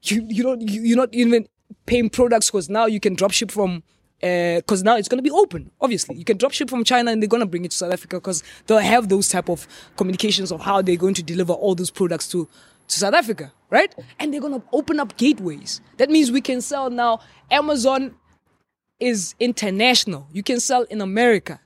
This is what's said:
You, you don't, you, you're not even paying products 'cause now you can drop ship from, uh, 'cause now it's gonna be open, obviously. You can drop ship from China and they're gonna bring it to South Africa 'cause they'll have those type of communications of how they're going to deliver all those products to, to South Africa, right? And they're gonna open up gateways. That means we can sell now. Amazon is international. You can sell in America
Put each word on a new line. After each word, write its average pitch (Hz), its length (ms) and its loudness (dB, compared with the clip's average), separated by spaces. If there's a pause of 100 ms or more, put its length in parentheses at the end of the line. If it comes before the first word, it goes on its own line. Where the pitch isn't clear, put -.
You, 220 240 -2
you 220 160 -2
don't, 247 180 0
you, 214 200 -4
you're 233 160 4
not 254 160 0
even 233 340 2 (380)
paying 240 240 2
products 233 420 2
'cause 180 180 -4
now 220 160 2
you 220 140 0
can 196 160 0
drop 196 160 2
ship 202 200 -2
from, 185 320 -2 (380)
uh, 175 460 0
'cause 190 160 0
now 226 140 4
it's 202 100 -2
gonna 247 140 0
be 269 100 0
open, 285 480 0
obviously. - 360 -2
You 165 100 -14
can 214 120 0
drop 262 140 0
ship 262 180 -4
from 247 140 -2
China 240 280 2
and 220 100 0
they're 214 60 0
gonna 226 180 2
bring 175 200 -6
it 170 60 -8
to - 60 -6
South 180 160 -2
Africa 180 260 -8
'cause 180 240 -6 (240)
they'll 220 120 6
have 208 300 2
those 196 200 2
type 180 200 -2
of 170 180 -4 (280)
communications 190 560 -2
of - 100 -8
how 196 200 2
they're 185 140 2
going 180 200 2
to 180 80 -6
deliver 175 300 -2
all 190 220 0
those 175 160 -4
products 170 380 -2
to, 175 180 -4 (400)
to - 120 -4
South 208 140 0
Africa, 226 400 0 (160)
right? 320 240 2 (260)
And 302 140 -4
they're 285 80 -6
gonna 262 220 -6 (100)
open 302 260 0
up 240 180 -6
gateways. 196 640 0 (160)
That 269 120 2
means 302 220 4
we 262 100 0
can 247 200 -4
sell 269 280 -4
now. 240 300 0 (320)
Amazon 269 640 0 (840)
is 226 400 -2
international. 214 960 0
You 190 80 -8
can 240 180 -2
sell 247 240 0
in 214 160 -8
America 202 680 0